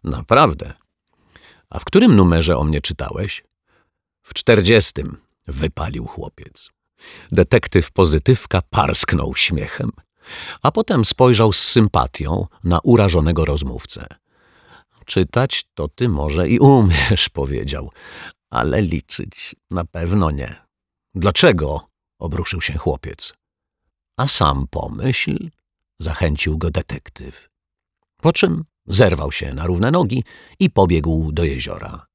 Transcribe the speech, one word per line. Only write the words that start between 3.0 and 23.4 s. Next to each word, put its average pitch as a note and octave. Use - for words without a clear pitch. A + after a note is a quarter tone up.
„W -
czterdziestym”, G2+
wypalił D#2
chłopiec. -
Detektyw -
Pozytywka F2+
parsknął -
śmiechem, -
a D3
potem D#3+
spojrzał A2+
z -
sympatią F#2
na E2+
urażonego E2+
rozmówcę. C#2+
„Czytać -
to D2
ty B2
może D2+
i A#2+
umiesz”, A2
<laughs> -
powiedział, C#2
„ale C2
liczyć -
na F2
pewno E2+
nie”. C#2
„Dlaczego?”, F2
obruszył E2
się D2+
chłopiec. -